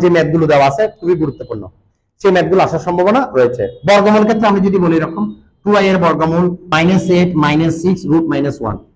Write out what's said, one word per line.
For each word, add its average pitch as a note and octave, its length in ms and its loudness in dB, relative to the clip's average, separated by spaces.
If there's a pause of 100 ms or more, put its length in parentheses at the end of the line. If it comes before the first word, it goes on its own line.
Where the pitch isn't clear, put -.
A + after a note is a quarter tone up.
যে F3+ 120 2
ম্যাথগুলো D#3+ 360 0
দেওয়া C#3 200 4
আছে G#3+ 120 -2 (140)
খুবই E3+ 240 -2
গুরুত্বপূর্ণ, A#2 420 -8 (580)
সেই G3 140 2
ম্যাথগুলো F3 300 2
আসার D#3+ 220 -4
সম্ভাবনা F#3 340 0 (160)
রয়েছে। A#2+ 260 0 (240)
বর্গমূল G#3 400 4
ক্ষেত্রে A3+ 240 0
আমি G3 160 0
যদি G3 160 0
বলি E3 160 2
এরকম, F#3+ 240 -6 (400)
টু G3 60 -2 (100)
আই G3 120 2
এর F#3 140 2
বর্গমূল, D#3+ 400 0 (280)
মাইনাস E3+ 320 2 (100)
এইট, F3+ 140 2 (140)
মাইনাস D#3+ 380 0
সিক্স, F#3 280 -2
রুট E3 240 2
মাইনাস C#3 280 -4
ওয়ান G#2+ 160 -6 (180)